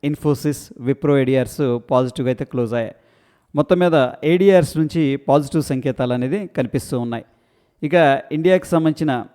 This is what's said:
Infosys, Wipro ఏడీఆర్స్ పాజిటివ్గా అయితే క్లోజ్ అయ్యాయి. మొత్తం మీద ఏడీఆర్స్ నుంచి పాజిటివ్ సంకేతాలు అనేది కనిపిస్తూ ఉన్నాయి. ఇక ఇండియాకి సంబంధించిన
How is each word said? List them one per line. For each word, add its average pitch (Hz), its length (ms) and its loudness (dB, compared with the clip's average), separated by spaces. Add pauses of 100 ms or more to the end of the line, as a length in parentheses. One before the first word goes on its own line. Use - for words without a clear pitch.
(100)
Infosys, 147 500 -2 (280)
Wipro 143 340 0
ఏడీఆర్స్ 127 580 0 (100)
పాజిటివ్గా 127 400 -2
అయితే 123 140 -4
క్లోజ్ 120 300 -6
అయ్యాయి. 117 200 -6 (600)
మొత్తం 147 240 4
మీద 160 300 2 (240)
ఏడీఆర్స్ 180 480 4
నుంచి 151 360 0
పాజిటివ్ 143 460 0
సంకేతాలు 131 560 -4
అనేది 156 280 -4 (100)
కనిపిస్తూ 127 500 -4
ఉన్నాయి. 117 180 -8 (580)
ఇక 143 400 2 (100)
ఇండియాకి 180 340 2
సంబంధించిన 156 580 0 (100)